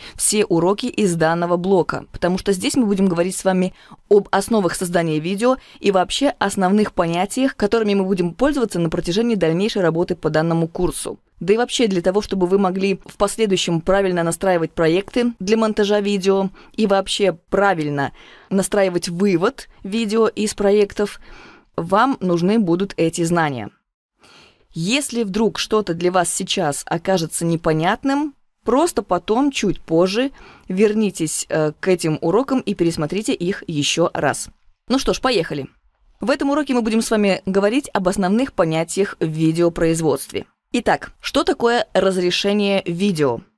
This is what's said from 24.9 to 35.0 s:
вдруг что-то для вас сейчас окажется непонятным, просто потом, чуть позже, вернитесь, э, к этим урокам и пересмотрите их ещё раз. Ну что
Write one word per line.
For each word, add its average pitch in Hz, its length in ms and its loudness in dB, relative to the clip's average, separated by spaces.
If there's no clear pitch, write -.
вдруг 202 360 -2
что-то 214 360 -2
для 175 160 0
вас 180 220 2
сейчас 180 540 -2
окажется 170 580 -2
непонятным, 175 880 0
просто 285 380 2
потом, 226 500 0
чуть 190 280 -2
позже, 190 520 0
вернитесь, 202 800 0
э, 156 300 0
к - 100 -2
этим 160 340 0
урокам 240 360 0
и - 160 -4
пересмотрите 170 600 -2
их 175 340 -4
ещё 160 460 0
раз. 143 340 -2
Ну 254 100 2
что 220 140 0